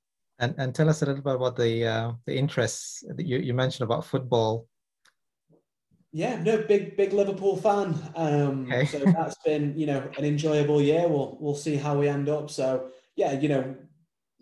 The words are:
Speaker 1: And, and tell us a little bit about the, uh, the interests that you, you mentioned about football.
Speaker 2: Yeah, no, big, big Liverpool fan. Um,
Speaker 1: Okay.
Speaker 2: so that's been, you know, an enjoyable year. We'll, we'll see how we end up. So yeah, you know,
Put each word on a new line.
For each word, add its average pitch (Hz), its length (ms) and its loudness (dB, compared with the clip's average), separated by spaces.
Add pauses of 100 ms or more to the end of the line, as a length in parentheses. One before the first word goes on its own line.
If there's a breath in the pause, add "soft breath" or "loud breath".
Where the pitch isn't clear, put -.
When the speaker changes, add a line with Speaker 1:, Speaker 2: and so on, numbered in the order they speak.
(380)
Speaker 1:
And, 123 200 -2
and 131 160 -4
tell 156 140 2
us 156 140 2
a 143 40 2
little 139 160 -4
bit 135 120 -2
about 127 220 -2
the, 117 300 2
uh, 113 260 -2 (140)
the - 100 -4
interests - 720 -2
that - 180 -6
you, 127 120 -2
you 120 160 -2
mentioned 127 300 -2
about 117 200 0
football. 117 640 0 (1500)
Speaker 2:
Yeah, 165 300 -4
no, 214 200 2
big, 202 340 2
big 196 160 2
Liverpool 196 440 2
fan. 202 380 2 (200)
Um, 143 520 0
Speaker 1:
Okay. 127 200 2
Speaker 2:
so 147 120 -4
that's 170 460 2
been, 147 320 0
you 156 100 -2
know, 139 200 -2 (100)
an 143 80 -2
enjoyable 147 560 2
year. 156 280 4
We'll, 143 320 0
we'll 147 140 -2
see 151 220 -2
how 143 220 0
we 143 100 2
end 143 200 -2
up. 147 220 -4
So 131 400 -2 (260 loud breath)
yeah, 147 160 0
you 139 160 0
know, 135 260 -2 (680)